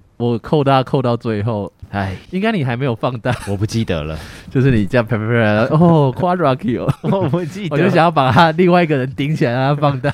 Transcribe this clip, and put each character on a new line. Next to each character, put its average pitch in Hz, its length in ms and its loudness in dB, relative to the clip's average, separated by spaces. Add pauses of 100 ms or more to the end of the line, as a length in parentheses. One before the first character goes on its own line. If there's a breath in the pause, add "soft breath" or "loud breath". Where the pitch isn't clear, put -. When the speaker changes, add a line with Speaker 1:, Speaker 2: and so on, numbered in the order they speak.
(160)
Speaker 1:
我 120 220 -2
扣 147 260 -2
大 135 180 2
扣 131 180 -2
到 120 160 0
最 113 260 -4
后， 104 300 -6 (180)
Speaker 2:
唉。 98 260 -4 (140)
Speaker 1:
应 180 100 -4
该 220 120 0
你 180 120 -2
还 123 120 -2
没 127 80 -4
有 127 100 -2
放 123 260 -4
大。 127 140 -2 (140)
Speaker 2:
我 101 80 -2
不 98 80 -4
记 110 200 -2
得 85 180 -2
了。 78 160 -8 (140)
Speaker 1:
<laughs> - 180 -20
就 135 100 0
是 127 100 4
你 110 140 2
这 127 140 0
样 113 80 2
啪 117 100 -2
啪 107 80 -4
啪， 113 520 2
哦， 156 400 4
quadra 180 400 0
kill。 113 360 -2 (100)
Speaker 2:
<laughs> - 0 -
我 165 260 0
不 170 160 -2
记 190 240 -8
得。 147 80 -4
Speaker 1:
我 - 20 2
就 175 100 4
想 180 100 2
要 165 120 4
把 135 220 2
他 165 200 6
另 175 180 2
外 175 120 4
一 170 40 0
个 151 100 0
人 131 180 -2
顶 139 200 -2
起 151 120 0
来， 120 60 0
让 131 220 0
他 143 60 -2
放 143 200 0
大。 135 140 -2